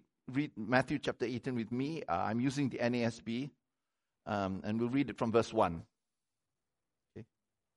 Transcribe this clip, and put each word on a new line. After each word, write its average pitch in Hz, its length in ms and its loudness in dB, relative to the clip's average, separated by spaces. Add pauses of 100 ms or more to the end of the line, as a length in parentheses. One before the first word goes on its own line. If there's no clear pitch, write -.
(320)
read 147 240 0
Matthew 127 420 2
chapter 123 280 -2
eighteen 127 280 -2
with 113 160 -2
me, 139 380 -4
uh, 85 80 0
I'm 101 240 0
using 135 300 2
the - 100 -4
N 120 140 2
A 120 100 0
S 117 160 -2
B, 123 300 -6 (760)
um, 95 400 -2
and 107 160 0
we'll 120 80 2
read 131 220 0
it 98 80 -8
from 120 120 0
verse 110 220 4
one. 92 300 2 (1300)
Okay. 110 120 -14 (500)